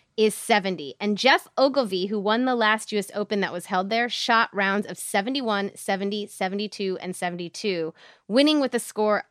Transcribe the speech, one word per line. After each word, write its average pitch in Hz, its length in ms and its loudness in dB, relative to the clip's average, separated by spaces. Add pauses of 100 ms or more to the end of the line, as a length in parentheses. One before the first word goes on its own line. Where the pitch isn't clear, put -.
(160)
is 214 180 4
seventy. 185 640 -2
And 208 160 0
Jeff 269 400 4
Ogilvy, 247 500 2
who 208 140 -4
won 220 240 2
the 254 120 2
last 214 360 2
U 214 60 0
S 196 160 -4
Open 208 260 -2
that 165 120 -2
was 175 140 -8
held 196 220 -2
there, 233 200 0
shot 226 440 2
rounds 196 340 0
of 170 120 -10
seventy-one, 214 800 -2
seventy, 202 500 -4
seventy-two, 196 720 -4
and 180 160 -8
seventy-two, 175 760 -4 (340)
winning 285 320 6
with 254 140 0
a 233 60 -2
score 214 500 0